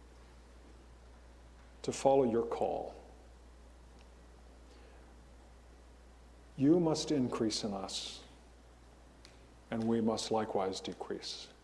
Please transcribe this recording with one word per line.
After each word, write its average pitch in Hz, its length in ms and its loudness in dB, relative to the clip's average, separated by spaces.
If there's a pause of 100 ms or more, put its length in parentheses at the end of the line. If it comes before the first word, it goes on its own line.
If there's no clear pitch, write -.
(1800)
to - 100 -4
follow 135 320 4
your 117 200 2
call. - 520 -4 (3500)
You 151 240 6
must 160 320 0
increase 120 540 0
in 101 80 -4
us, - 460 -8 (1500)
and 113 120 -2
we 117 160 2
must 110 320 0
likewise 101 480 0
decrease. - 680 -10 (160)